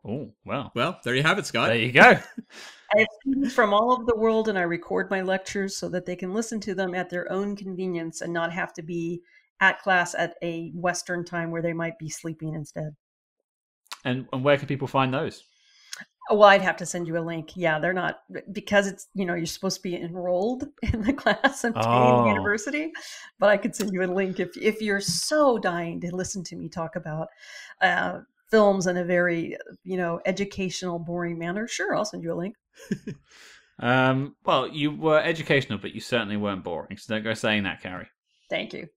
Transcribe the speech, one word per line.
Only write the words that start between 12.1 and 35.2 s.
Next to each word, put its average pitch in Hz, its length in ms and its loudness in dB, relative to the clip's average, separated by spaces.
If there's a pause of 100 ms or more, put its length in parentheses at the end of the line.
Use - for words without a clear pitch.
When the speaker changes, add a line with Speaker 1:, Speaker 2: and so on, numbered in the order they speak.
Speaker 3:
sleeping 160 440 -8
instead. 151 400 -10 (1080)
Speaker 1:
And, 131 300 -4
and 131 100 -2
where 143 140 6
can 143 100 -8
people 139 180 -4
find 131 280 0
those? 143 280 -4 (880)
Speaker 3:
Well, 214 140 8
I'd 202 180 10
have 175 160 0
to 180 80 -8
send 175 200 -6
you 165 120 -2
a - 20 0
link. 165 340 -6
Yeah, 160 240 0
they're 170 140 0
not, 175 280 -4 (300)
because 202 360 2
it's, 196 260 -8
you 185 140 -4
know, 175 80 -2
you're 170 100 -4
supposed 185 320 -4
to - 60 -18
be 175 120 -4
enrolled 180 680 -2 (100)
<laughs> - 80 -10 (120)
in 220 80 -2
the 226 100 2
class - 520 2
and 226 100 0
paying 113 120 0
Speaker 1:
Oh. 123 360 8
Speaker 3:
the 113 80 6
university, 285 640 -2 (460)
but 208 120 6
I 202 80 6
could 202 180 -4
send 202 160 -2
you 185 100 -2
a 185 40 0
link 190 340 -2
if, 175 160 -4
if 220 240 0
you're 202 220 -2
so 277 560 2
dying 170 420 -4
to 175 160 -6
listen 185 280 -6
to 170 120 -12
me 170 140 -10
talk 165 260 -8
about, 160 320 -6 (540)
uh, 180 380 0 (300)
films 202 360 6
in 180 100 0
a 180 80 -2
very, 175 540 0 (240)
you 185 160 -4
know, 170 260 -2
educational, 185 760 -4
boring 170 400 -4
manner. 185 300 -4
Sure, 370 260 -4
I'll 208 120 0
send 175 160 -10
you 165 100 -6
a - 80 -4
link. 196 140 -6 (360)
<laughs> - 60 -2 (840)
Speaker 1:
Um, 131 560 2 (100)
well, 139 220 2
you 151 240 -2
were 156 280 2